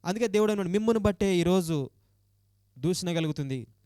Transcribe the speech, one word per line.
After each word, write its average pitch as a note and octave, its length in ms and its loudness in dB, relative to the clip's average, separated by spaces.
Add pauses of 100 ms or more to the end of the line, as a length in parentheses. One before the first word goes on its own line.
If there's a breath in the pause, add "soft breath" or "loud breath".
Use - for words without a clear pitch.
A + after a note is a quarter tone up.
అందుకే A3+ 220 -2
దేవుడు G#3 240 2
అన్నాడు, G3 180 -2
"మిమ్మును A3 300 2
బట్టే G3 380 2
ఈరోజు E3 520 0 (880)
దూషణ F3 340 -2
కలుగుతుంది." C#3+ 540 -4 (180)